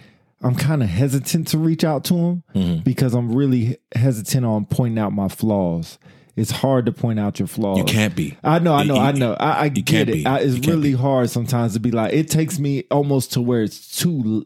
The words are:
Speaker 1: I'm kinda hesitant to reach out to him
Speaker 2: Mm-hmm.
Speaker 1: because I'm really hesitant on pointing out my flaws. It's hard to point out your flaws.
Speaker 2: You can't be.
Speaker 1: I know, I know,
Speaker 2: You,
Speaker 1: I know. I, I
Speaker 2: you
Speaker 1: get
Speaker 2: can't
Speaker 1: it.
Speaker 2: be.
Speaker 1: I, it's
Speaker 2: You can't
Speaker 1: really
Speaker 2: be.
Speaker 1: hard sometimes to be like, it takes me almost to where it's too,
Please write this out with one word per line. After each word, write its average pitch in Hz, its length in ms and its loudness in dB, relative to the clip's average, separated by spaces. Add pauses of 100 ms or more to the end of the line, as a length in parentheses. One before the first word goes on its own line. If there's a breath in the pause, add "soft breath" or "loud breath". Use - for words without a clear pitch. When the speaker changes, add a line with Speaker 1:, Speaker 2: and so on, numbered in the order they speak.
(400 soft breath)
Speaker 1:
I'm 123 160 0
kinda 139 300 0
hesitant 135 640 0
to 156 100 0
reach 160 260 2
out 151 220 0
to 180 80 2
him 175 280 0 (140)
Speaker 2:
Mm-hmm. 87 260 0
Speaker 1:
because 127 320 2
I'm 120 180 0
really 127 440 2 (180)
hesitant 120 500 0
on 107 200 0
pointing 117 340 0
out 101 140 0
my 98 160 0
flaws. 90 680 -2 (360 loud breath)
It's 113 160 -2
hard 131 360 0
to 117 60 -2
point 113 280 -2
out 104 180 -4
your 98 80 -2
flaws. 98 320 -2
Speaker 2:
You 95 60 0
can't 107 320 0
be. 76 260 -6
Speaker 1:
I 165 160 2
know, 170 160 2
I 143 80 4
know, 147 120 2
Speaker 2:
You, 127 60 4
Speaker 1:
I 139 120 4
know. 123 220 0
I, 147 180 -2
I 147 140 0
Speaker 2:
you 147 40 0
Speaker 1:
get 131 160 -4
Speaker 2:
can't 110 220 2
Speaker 1:
it. 113 40 0
Speaker 2:
be. 80 140 -2
Speaker 1:
I, 135 120 2
it's 131 180 0
Speaker 2:
You 120 60 -4
can't 139 40 -2 (120)
Speaker 1:
really 147 120 0
Speaker 2:
be. 131 60 0
Speaker 1:
hard 127 340 2
sometimes 117 440 -2
to 113 60 0
be 113 120 -2
like, 113 220 0
it 156 140 0
takes 156 300 -2
me 139 320 -2
almost 139 440 0
to 131 60 0
where 120 220 0
it's - 340 -6
too, 117 500 -2